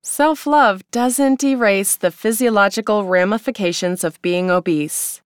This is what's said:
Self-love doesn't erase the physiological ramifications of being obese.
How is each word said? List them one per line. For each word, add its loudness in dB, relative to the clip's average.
Self-love 2
doesn't 0
erase 0
the -2
physiological 0
ramifications -2
of -6
being -2
obese. -2